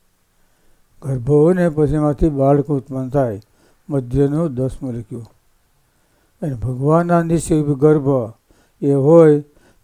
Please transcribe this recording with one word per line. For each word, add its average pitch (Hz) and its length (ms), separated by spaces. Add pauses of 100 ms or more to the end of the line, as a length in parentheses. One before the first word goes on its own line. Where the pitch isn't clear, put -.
(1000)
ગર્ભ 131 300
હોય 151 220
ને, 175 160
પછી 147 240
એમાંથી 151 360
બાળક 139 380
ઉત્પન્ન 131 420
થાય. 120 320 (480)
મધ્યનું 139 640
દસમું 127 400
લખ્યું. 117 300 (1160)
અને 147 140
ભગવાનના 151 680
નિશ્ચય 160 400
ગર્ભ 139 720 (480)
એ 139 120
હોય 151 480 (420)